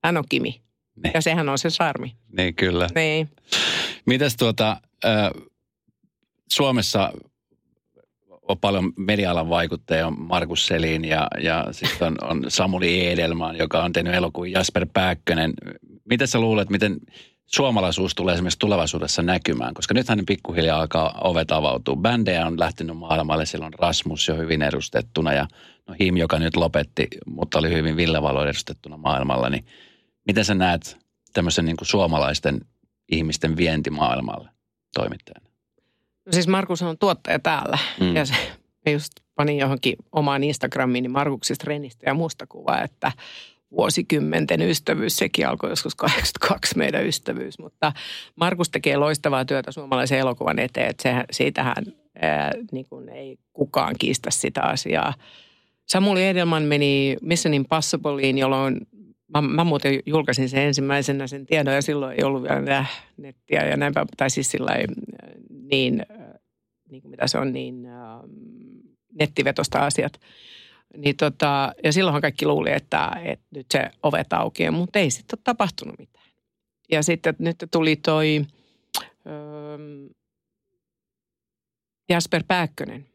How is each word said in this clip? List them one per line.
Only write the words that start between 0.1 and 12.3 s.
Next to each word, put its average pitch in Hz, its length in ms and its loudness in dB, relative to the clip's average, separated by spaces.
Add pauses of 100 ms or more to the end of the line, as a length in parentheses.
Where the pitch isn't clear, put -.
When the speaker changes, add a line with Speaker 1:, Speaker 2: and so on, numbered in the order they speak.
Speaker 1:
on 151 120 0
Kimi. 123 320 -2 (420)
Speaker 2:
Ne. - 100 0
Speaker 1:
Ja 160 80 2
sehän 160 280 0
on 139 80 0
se 165 120 0
charmi. 143 460 -2 (220)
Speaker 2:
Niin, 90 180 0
kyllä. 90 400 2
Speaker 1:
Niin. 160 340 0 (760)
Speaker 2:
Mitäs 131 320 2
tuota, 110 400 2 (280)
ö, 107 360 2 (1080)
Suomessa 123 600 2 (1400)
on 95 120 -2
paljon 98 380 2
media-alan 92 520 0
vaikuttajia, 82 580 0
on 78 140 -6
Markus 82 460 -2
Selin 80 380 0
ja, 80 220 0 (140)
ja 82 300 0
sit - 300 -4
on, 82 220 0
on 73 240 -2